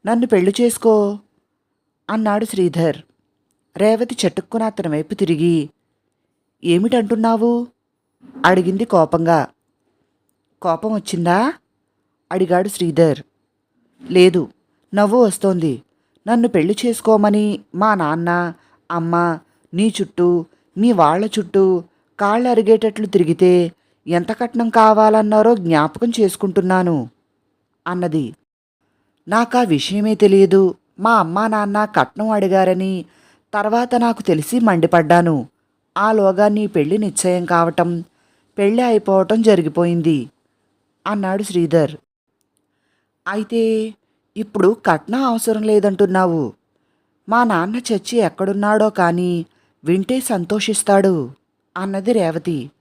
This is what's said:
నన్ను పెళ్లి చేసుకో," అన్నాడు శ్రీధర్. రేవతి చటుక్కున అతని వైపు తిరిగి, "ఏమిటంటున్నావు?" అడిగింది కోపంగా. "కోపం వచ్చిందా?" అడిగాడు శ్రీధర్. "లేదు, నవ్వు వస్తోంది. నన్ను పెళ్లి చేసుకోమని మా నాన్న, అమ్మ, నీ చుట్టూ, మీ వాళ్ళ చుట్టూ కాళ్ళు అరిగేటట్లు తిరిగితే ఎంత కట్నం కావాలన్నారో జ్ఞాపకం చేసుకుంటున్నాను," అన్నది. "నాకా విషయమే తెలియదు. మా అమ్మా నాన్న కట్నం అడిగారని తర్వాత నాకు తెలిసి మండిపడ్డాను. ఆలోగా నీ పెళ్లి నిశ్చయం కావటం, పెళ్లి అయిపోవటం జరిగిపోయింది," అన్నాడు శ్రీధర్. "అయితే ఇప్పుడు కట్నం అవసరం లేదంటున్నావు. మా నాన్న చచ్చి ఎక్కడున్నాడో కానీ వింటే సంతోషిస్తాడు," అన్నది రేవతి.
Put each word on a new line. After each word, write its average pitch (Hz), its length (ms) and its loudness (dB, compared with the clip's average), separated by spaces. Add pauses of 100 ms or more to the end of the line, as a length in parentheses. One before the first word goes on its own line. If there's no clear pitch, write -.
నన్ను 233 220 0
పెళ్లి 196 340 2
చేసుకో," 214 560 0 (920)
అన్నాడు 214 360 -2
శ్రీధర్. 170 520 -2 (800)
రేవతి 220 500 0
చటుక్కున 220 360 -6
అతని 208 240 -6
వైపు 156 280 -6
తిరిగి, 165 540 0 (960)
"ఏమిటంటున్నావు?" 226 1040 0 (800)
అడిగింది 185 400 0
కోపంగా. 165 600 0 (1120)
"కోపం 190 320 -4
వచ్చిందా?" 190 600 -2 (760)
అడిగాడు 185 380 0
శ్రీధర్. 160 500 0 (880)
"లేదు, 180 380 4 (460)
నవ్వు 208 300 2
వస్తోంది. 175 580 -2 (460)
నన్ను 233 200 0
పెళ్లి 185 280 0 (100)
చేసుకోమని 208 760 0 (160)
మా 208 200 0
నాన్న, 170 580 -2 (380)
అమ్మ, 170 480 -2 (340)
నీ 202 280 0
చుట్టూ, 175 440 0 (320)
మీ 233 140 2
వాళ్ళ 180 380 2 (100)
చుట్టూ 185 440 0 (360)
కాళ్ళు 220 300 0
అరిగేటట్లు 220 560 2
తిరిగితే 175 680 2 (360)
ఎంత 170 240 -2
కట్నం 233 380 -4
కావాలన్నారో 220 840 4
జ్ఞాపకం 165 640 0
చేసుకుంటున్నాను," 185 920 0 (760)
అన్నది. 165 480 -4 (920)
"నాకా 233 340 0
విషయమే 202 540 -2
తెలియదు. 196 600 4 (240)
మా 226 140 2
అమ్మా 196 340 0
నాన్న 208 380 -2
కట్నం 208 440 -2
అడిగారని 190 760 0 (480)
తర్వాత 233 420 -2
నాకు 233 260 0
తెలిసి 175 380 -2
మండిపడ్డాను. 170 880 2 (500)
ఆలోగా 208 500 2
నీ 208 200 -2
పెళ్లి 180 300 -2
నిశ్చయం 180 480 -2
కావటం, 170 580 -2 (540)
పెళ్లి 214 260 0
అయిపోవటం 214 580 2
జరిగిపోయింది," 170 880 0 (800)
అన్నాడు 196 360 -4
శ్రీధర్. 165 520 0 (1300)
"అయితే 220 640 -2 (440)
ఇప్పుడు 208 480 0
కట్నం 202 380 0
అవసరం 226 380 -2
లేదంటున్నావు. 190 920 0 (760)
మా 240 140 2
నాన్న 208 340 -2
చచ్చి 233 400 -4
ఎక్కడున్నాడో 202 720 0
కానీ 175 560 -2 (380)
వింటే 190 360 -2
సంతోషిస్తాడు," 196 1120 0 (460)
అన్నది 196 360 -4
రేవతి. 165 680 -4